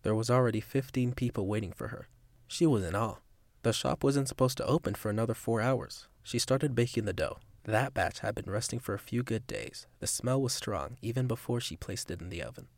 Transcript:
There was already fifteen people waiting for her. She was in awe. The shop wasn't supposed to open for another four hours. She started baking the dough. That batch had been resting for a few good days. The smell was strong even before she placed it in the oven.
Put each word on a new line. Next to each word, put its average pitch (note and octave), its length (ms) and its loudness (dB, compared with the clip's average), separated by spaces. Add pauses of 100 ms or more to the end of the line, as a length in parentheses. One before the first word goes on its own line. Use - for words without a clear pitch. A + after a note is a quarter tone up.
There G#2+ 140 2
was A2+ 140 0
already B2 300 4
fifteen B2+ 520 0
people A#2 340 0
waiting G#2 260 -2
for - 160 -8
her. - 200 -12 (400)
She - 180 2
was A2 180 6
in F2 120 -2
awe. G#2+ 220 0 (440)
The A2+ 100 4
shop - 300 0
wasn't C#3 260 4
supposed C3 300 2
to - 80 -2
open - 280 2
for G#2+ 160 -4
another A2 240 0
four A2+ 260 0
hours. B2 480 -2 (160)
She A#2+ 160 -2
started C3 340 2
baking A#2+ 300 2
the G2 80 -2
dough. - 260 -2 (260)
That A2+ 300 2
batch - 240 2
had G#2+ 160 -2
been - 160 -6
resting A2 280 -2
for G2 160 -4
a G2 40 -4
few A#2+ 240 -2
good A2+ 240 -2
days. - 400 -10 (120)
The - 80 -6
smell C3 340 0
was C3 120 0
strong F#2 480 -4
even B2 260 0
before B2 340 -2
she - 160 -6
placed - 340 -8
it E3 100 -6
in E3+ 80 -8
the E3+ 140 -6
oven. - 360 -10